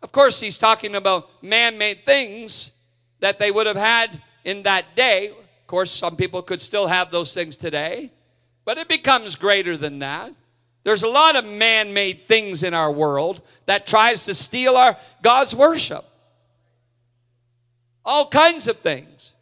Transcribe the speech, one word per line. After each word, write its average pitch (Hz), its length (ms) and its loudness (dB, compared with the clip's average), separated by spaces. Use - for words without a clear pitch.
Of - 100 -18
course, 269 280 4
he's 208 180 -8
talking 220 380 0
about 196 340 -2
man-made 208 640 -2
things 233 640 -2
that 196 180 -2
they 208 140 0
would 214 160 0
have 208 100 -4
had 220 420 0
in 202 200 -8
that 190 320 -2
day. 214 340 2
Of - 380 -20
course, 180 240 -2
some 170 260 -8
people 180 240 -6
could 180 180 -8
still 202 280 -4
have 180 240 0
those 170 240 -6
things 165 200 -8
today, 170 560 -8
but - 140 -4
it 330 80 -10
becomes 226 480 0
greater 190 420 0
than 143 220 -8
that. 156 340 -10
There's 208 200 0
a 226 40 0
lot 294 280 4
of 247 100 0
man-made 208 840 -2
things 202 360 0
in 175 100 -4
our 160 180 0
world 151 520 -2
that 196 180 0
tries 220 400 4
to 196 80 -6
steal 254 420 0
our, 254 220 6
God's 247 340 4
worship. 294 480 2
All 285 240 0
kinds 302 400 2
of 233 120 -4
things. - 640 -8